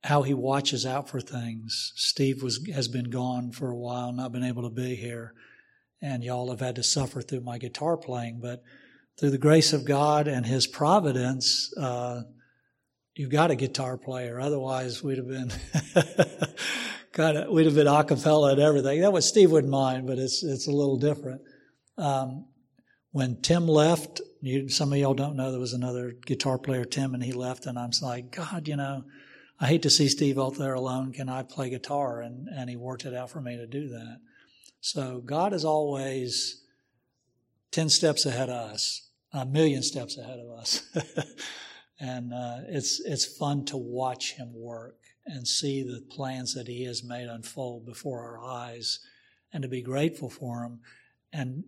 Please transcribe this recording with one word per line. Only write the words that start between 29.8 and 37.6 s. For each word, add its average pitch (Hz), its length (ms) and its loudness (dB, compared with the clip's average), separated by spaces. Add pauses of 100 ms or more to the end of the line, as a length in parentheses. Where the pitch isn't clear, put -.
to 147 80 4
see 143 180 6
Steve 135 300 2
out 135 180 0
there 135 180 -2
alone. 131 380 -2
Can 135 160 -8
I 131 140 -4
play 131 280 -6
guitar?" 127 500 -4
And, 123 260 -12
and 127 240 -8
he 123 60 -10
worked 123 280 -10
it 127 100 -8
out 123 160 -8
for 156 100 -12
me 120 160 -8
to 117 100 -12
do 139 220 -8
that. 113 320 -14 (600)
So 127 440 -6
God 160 280 0
is 160 120 -4
always 135 1000 -2 (1080)